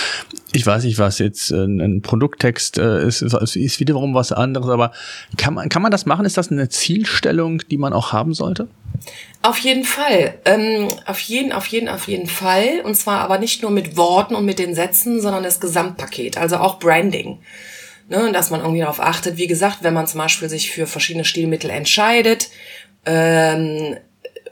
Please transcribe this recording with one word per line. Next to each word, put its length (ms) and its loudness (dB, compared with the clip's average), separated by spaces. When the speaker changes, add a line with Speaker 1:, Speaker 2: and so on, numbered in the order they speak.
Speaker 1:
ich 120 2
weiß 200 4
nicht 140 0
was, 200 4
jetzt 320 -2
ein, 300 2
ein 220 2
Produkttext, 760 0
äh, 280 4
ist, 140 0
ist, 360 0
ist 240 -2
wiederum 340 0
was 180 2
anderes, 380 0
aber 220 4
kann 180 0
man, 140 -4
kann 140 0
man 80 2
das 160 0
machen? 180 2
Ist 140 -2
das 120 0
eine 200 0
Zielstellung, 880 0
die 100 -2
man 140 -2
auch 200 0
haben 200 2
sollte? 360 -4
Speaker 2:
Auf 180 2
jeden 240 2
Fall. 520 2
Ähm, 420 2
auf 120 -6
jeden, 320 -2
auf 160 -4
jeden, 220 -2
auf 180 -8
jeden 220 -4
Fall. 560 2
Und 100 -2
zwar 260 0
aber 180 2
nicht 240 -2
nur 100 0
mit 240 -2
Worten 400 4
und 80 0
mit 160 0
den 160 -2
Sätzen, 440 0
sondern 220 0
das 160 -2
Gesamtpaket, 800 -4
also 200 0
auch 200 0
Branding. 640 2
Ne, 240 0
dass 180 0
man 100 -2
irgendwie 200 0
darauf 200 -2
achtet, 380 -2
wie 80 -2
gesagt, 360 0
wenn 120 2
man 140 0
zum 100 -6
Beispiel 300 -2
sich 220 -6
für 160 -4
verschiedene 380 -4
Stilmittel 460 -2
entscheidet, 800 2
ähm, 880 2